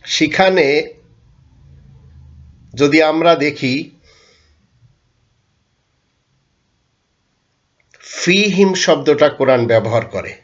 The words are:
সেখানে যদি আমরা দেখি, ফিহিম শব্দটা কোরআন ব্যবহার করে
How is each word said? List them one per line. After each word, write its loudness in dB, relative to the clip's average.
সেখানে 0
যদি 2
আমরা 2
দেখি, -4
ফিহিম 0
শব্দটা 0
কোরআন 0
ব্যবহার 0
করে -10